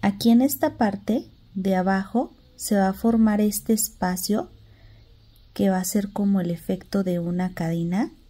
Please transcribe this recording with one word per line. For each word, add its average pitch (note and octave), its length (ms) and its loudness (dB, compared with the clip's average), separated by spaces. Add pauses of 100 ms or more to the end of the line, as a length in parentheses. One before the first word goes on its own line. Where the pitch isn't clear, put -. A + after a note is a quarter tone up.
Aquí G3+ 280 2
en A#3 120 8
esta C#4+ 340 0
parte G#3+ 500 -2 (280)
de F#3+ 240 0
abajo F#3+ 580 -2 (220)
se - 180 -2
va F#3+ 140 4
a F#3+ 40 -4
formar A3 460 2
este G#3+ 320 0
espacio G#3 800 -2 (1000)
que G3+ 160 0
va F#3+ 80 0
a F#3 80 -4
ser G3+ 260 -2
como G3 300 0
el E3+ 100 -4
efecto F#3 540 -4
de F3 140 -2
una F3+ 340 -4
cadena. E3+ 580 -2 (180)